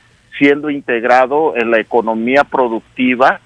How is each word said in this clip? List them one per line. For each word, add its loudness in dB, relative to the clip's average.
siendo 0
integrado 0
en -2
la 2
economía 0
productiva, -2